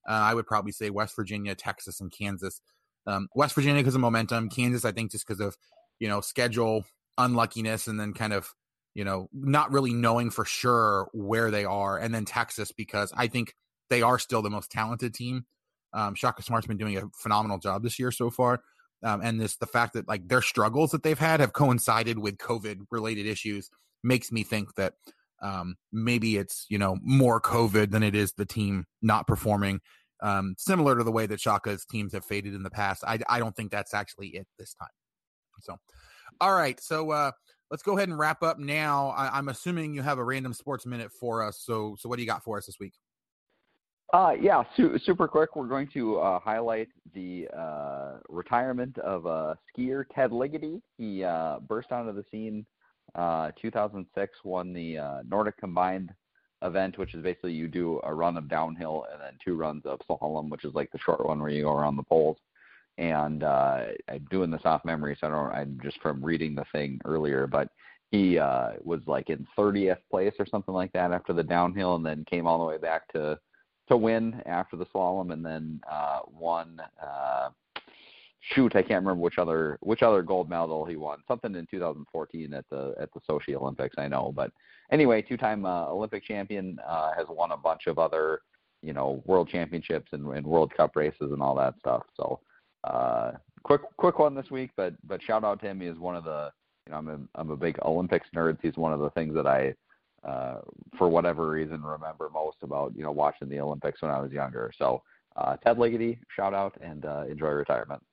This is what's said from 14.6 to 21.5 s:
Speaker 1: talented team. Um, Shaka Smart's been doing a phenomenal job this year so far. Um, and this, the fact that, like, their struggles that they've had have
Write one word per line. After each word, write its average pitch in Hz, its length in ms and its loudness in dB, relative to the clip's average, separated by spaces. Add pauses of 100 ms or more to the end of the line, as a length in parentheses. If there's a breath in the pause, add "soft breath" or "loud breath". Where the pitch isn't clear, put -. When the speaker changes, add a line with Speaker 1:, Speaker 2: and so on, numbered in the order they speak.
Speaker 1:
talented 113 420 -2
team. 123 320 -6 (480)
Um, 101 220 -2
Shaka - 260 0
Smart's 113 260 -2
been 107 100 -4
doing 104 200 -2
a 95 160 -6
phenomenal 104 440 0
job 101 260 -2
this 120 160 -4
year 123 120 0
so 120 180 -2
far. 123 340 2 (400 soft breath)
Um, 104 180 0
and 113 200 -2
this, 107 160 -2
the 113 100 -6
fact 117 260 0
that, 101 140 -6
like, 92 200 -6
their 127 140 4
struggles 123 500 2
that 156 120 -2
they've 156 160 2
had 160 220 4
have 120 120 4